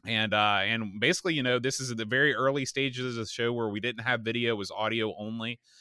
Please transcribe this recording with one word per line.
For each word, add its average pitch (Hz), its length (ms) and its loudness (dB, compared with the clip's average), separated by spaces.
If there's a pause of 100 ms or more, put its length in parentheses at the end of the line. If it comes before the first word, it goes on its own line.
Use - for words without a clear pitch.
And, 110 300 0
uh, 104 300 6
and 107 360 -2
basically, 165 320 2
you 151 100 0
know, 123 160 4
this 131 220 -2
is 123 160 -6
the 113 80 -4
very 127 300 4
early 135 320 0
stages 127 500 -4
of 113 80 -4
the 104 60 -8
show 120 240 0
where 117 160 0
we 104 100 -4
didn't 113 240 -4
have 123 160 2
video, 117 320 0
it 110 60 -2
was 98 120 -6
audio 110 460 0
only. 113 420 -8 (220)